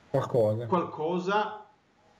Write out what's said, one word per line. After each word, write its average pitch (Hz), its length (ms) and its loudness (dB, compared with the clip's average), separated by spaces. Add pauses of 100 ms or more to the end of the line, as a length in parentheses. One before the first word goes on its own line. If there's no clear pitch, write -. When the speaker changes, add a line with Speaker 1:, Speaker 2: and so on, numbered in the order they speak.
Speaker 1:
Qualcosa. 117 580 2
Speaker 2:
qualcosa 175 1000 -2 (540)